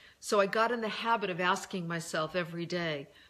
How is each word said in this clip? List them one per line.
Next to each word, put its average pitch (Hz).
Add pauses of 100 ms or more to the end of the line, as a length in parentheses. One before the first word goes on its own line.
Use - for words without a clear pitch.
(200)
So 208
I 196
got 220
in 240
the 214
habit 214
of 170
asking 185
myself 165
every 170
day, 160 (220)